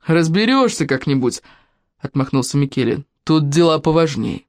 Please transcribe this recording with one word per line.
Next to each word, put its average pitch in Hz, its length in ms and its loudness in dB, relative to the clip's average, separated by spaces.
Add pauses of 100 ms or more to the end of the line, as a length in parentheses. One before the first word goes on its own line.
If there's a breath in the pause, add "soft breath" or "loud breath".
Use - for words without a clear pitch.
«Разберешься 170 800 2
как-нибудь», 135 560 -2 (560 soft breath)
отмахнулся 135 600 -2
Микеле. 139 480 -2 (180)
«Тут 156 260 0
дела 160 300 2
поважнее». 151 680 -2